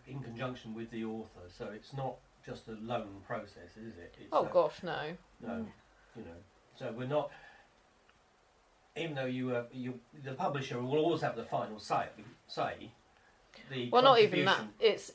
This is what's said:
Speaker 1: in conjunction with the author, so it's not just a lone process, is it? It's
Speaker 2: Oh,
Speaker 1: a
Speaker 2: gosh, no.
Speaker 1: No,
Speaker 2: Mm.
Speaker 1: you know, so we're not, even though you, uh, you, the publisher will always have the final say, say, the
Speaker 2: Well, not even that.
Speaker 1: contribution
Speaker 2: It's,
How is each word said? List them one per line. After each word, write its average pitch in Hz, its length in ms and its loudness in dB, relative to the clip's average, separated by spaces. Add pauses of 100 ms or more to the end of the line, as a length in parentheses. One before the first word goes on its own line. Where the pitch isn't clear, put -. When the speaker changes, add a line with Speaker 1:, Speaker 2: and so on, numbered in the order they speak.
Speaker 1:
in 131 140 -10
conjunction 120 540 -8
with 113 160 -10
the 113 140 -6
author, 110 440 -8
so - 260 -12
it's - 180 -16
not 131 240 -4 (280)
just - 240 -12
a 113 40 -8
lone 107 540 -6
process, 107 500 -10
is 110 220 -14
it? - 220 -16
It's - 120 -18
Speaker 2:
Oh, 277 140 4
Speaker 1:
a - 20 -4
Speaker 2:
gosh, 160 340 2
no. 156 340 -4 (240)
Speaker 1:
No, 233 140 -12
Speaker 2:
Mm. 226 120 -4 (500)
Speaker 1:
you 113 80 -12
know, 247 120 -14 (400)
so 123 200 -6
we're 127 100 -4
not, 143 240 2 (1700)
even 160 180 -4
though 135 120 -2
you, 127 280 -2
uh, 120 180 0
you, 127 280 -6 (240)
the 135 80 -6
publisher 139 480 -2
will 131 180 0
always 160 220 4
have 123 160 -2
the 113 80 -6
final 107 340 -4
say, - 280 -2 (420)
say, - 420 -4 (800)
the 123 200 -2
Speaker 2:
Well, 240 120 8
not 262 180 12
even 180 260 6
that. 190 100 6
Speaker 1:
contribution - 380 4
Speaker 2:
It's, - 200 -8